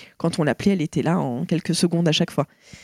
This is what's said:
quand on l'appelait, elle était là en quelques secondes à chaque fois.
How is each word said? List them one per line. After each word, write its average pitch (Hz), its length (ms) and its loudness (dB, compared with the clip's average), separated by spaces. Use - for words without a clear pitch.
quand - 240 -2
on - 20 0
l'appelait, 123 300 2
elle 95 100 0
était 151 200 -2
là 170 180 0
en 135 240 -4
quelques 170 320 -2
secondes 170 320 2
à - 40 4
chaque 180 200 0
fois. 147 160 -2